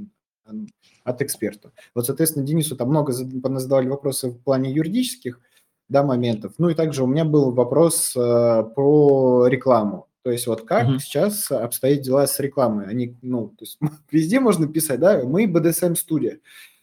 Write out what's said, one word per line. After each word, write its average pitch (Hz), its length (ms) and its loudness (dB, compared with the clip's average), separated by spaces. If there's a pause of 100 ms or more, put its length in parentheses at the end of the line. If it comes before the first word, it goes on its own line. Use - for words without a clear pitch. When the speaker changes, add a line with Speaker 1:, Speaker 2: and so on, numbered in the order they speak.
(460)
Speaker 1:
м, 107 220 -12 (360)
от 127 180 -4
эксперта. - 500 -8 (220)
Вот, 120 120 -4
соответственно, 151 400 -2
Денису 156 300 -2
там 123 120 -4
много 147 240 0
зад-, 127 300 -8
поназадавали 131 460 -2
вопросов 135 460 -6
в 117 80 -20
плане 135 300 0
юридических, 165 680 -4 (480)
да, 139 140 2
моментов. 120 560 -2
Ну 170 100 2
и 165 60 0
также 151 300 -2
у - 20 0
меня 147 180 2
был 147 280 2
вопрос, 135 640 2
э, 120 480 4 (100)
про 139 760 4
рекламу. 117 600 0 (160)
То 127 80 -2
есть - 160 -4
вот 113 140 -4
как 170 240 0
Speaker 2:
Мгм. 135 140 0
Speaker 1:
сейчас 202 520 -4
обстоят 131 500 -2
дела 131 240 2
с - 140 -4
рекламой? 117 480 -2
Они, 120 340 -6
ну, 123 260 -4
то - 160 -20
есть - 160 -20
<laughs> - 300 -8
везде 160 300 2
можно 202 280 2
писать, 156 320 -4
да, 156 240 4
мы 165 220 0
Б 170 140 0
Д 165 120 2
С - 100 -4
М 175 140 0
студия. 131 440 -4 (420)